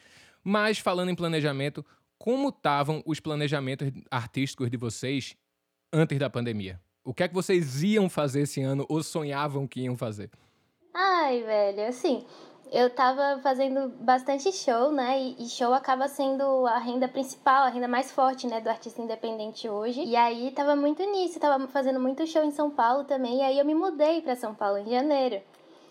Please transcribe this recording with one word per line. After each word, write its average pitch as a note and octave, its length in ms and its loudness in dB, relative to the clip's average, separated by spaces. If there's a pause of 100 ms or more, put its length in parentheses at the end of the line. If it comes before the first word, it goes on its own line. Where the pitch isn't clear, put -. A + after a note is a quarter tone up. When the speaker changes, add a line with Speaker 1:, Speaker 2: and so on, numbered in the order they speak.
(420)
Speaker 1:
Mas, G#3 380 0
falando F3+ 300 0
em F3+ 60 -2
planejamento, D3 720 -2 (320)
como C4+ 360 -2
tavam C#3+ 520 0
os D#3 140 -6
planejamentos C#3+ 720 -4 (180)
artísticos B2+ 600 -4
de B2 80 -4
vocês B2 580 -6 (560)
antes D#3 260 4
da C3+ 120 0
pandemia? G#2+ 500 -6 (240)
O C3 100 -8
que F3 100 -2
é F3+ 40 2
que F3+ 60 -12
vocês E3+ 500 0
iam G#3 260 4
fazer C#3+ 340 0
esse C#3 180 -4
ano C3+ 260 -2
ou D#3 160 0
sonhavam C#3+ 640 -4
que B2+ 140 -8
iam B2+ 160 -4
fazer? G#2+ 340 -8 (600)
Speaker 2:
Ai, E4+ 500 2
velho, G#3 460 2
assim, B3 360 0 (460)
eu B3 180 4
tava C4+ 520 2
fazendo C4+ 480 0 (100)
bastante B3+ 520 2
show, C4 400 2
né? C4+ 280 2
E, B3+ 240 -6
e A#3+ 60 -8
show B3 240 0
acaba C4 340 2
sendo C4+ 600 0
a A#3 100 2
renda B3 300 -2
principal, C4+ 560 2
a C4 60 4
renda B3 180 -2
mais B3 240 -2
forte, C4 360 2
né, A3+ 140 -4
do A3 80 -2
artista A3+ 320 -6
independente A3 680 -6
hoje. A3+ 360 -4
E A#3 120 0
aí A#3 360 2
tava C#4+ 240 2
muito D4 360 0
nisso, F4 280 -2
tava C#4 280 2
fazendo C4 320 0
muito C4 280 -2
show D#4+ 160 2
em D4+ 80 0
São D4 180 0
Paulo C4 360 2
também. C4 320 -2
E C4+ 40 2
aí C4+ 180 2
eu C#4+ 60 4
me D4+ 80 2
mudei D#4+ 480 2
pra C#4 140 -2
São A#3 180 -6
Paulo G3+ 240 -2
em G3+ 120 -8
janeiro. B3+ 520 0 (500)